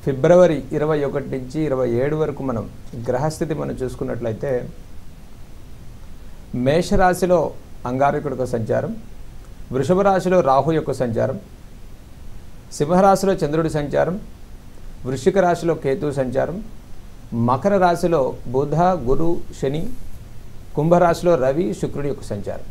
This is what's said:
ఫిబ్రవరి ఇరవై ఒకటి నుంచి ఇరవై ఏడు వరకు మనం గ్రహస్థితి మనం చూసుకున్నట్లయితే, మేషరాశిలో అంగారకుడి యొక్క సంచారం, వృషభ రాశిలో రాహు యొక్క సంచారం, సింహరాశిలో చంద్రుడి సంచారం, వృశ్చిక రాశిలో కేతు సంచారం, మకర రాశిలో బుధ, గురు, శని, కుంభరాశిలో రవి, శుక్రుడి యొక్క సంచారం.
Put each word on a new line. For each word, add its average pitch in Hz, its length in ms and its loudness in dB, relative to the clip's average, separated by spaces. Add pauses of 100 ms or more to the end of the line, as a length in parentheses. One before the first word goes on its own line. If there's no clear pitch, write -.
ఫిబ్రవరి 160 520 6 (200)
ఇరవై 151 200 2 (120)
ఒకటి 135 240 -4
నుంచి 131 340 -6
ఇరవై 131 220 0 (140)
ఏడు 151 180 0
వరకు 147 280 -2
మనం 113 160 -2 (440)
గ్రహస్థితి 151 520 -2
మనం 139 200 -4
చూసుకున్నట్లయితే, 123 680 -4 (2250)
మేషరాశిలో 180 720 4 (520)
అంగారకుడి 143 440 2
యొక్క 127 200 -2
సంచారం, 123 380 0 (800)
వృషభ 143 340 4
రాశిలో 185 300 4 (100)
రాహు 135 300 4
యొక్క 139 240 -2
సంచారం, 117 360 0 (1400)
సింహరాశిలో 190 640 4
చంద్రుడి 156 360 0
సంచారం, 143 380 0 (920)
వృశ్చిక 180 380 2
రాశిలో 170 380 2
కేతు 139 360 0
సంచారం, 131 380 -2 (920)
మకర 135 240 2 (120)
రాశిలో 170 360 2 (340)
బుధ, 147 200 0 (320)
గురు, 165 240 6 (280)
శని, 151 240 -2 (920)
కుంభరాశిలో 170 580 4 (120)
రవి, 160 220 2 (120)
శుక్రుడి 139 320 -2
యొక్క - 120 -8 (100)
సంచారం. 98 360 -6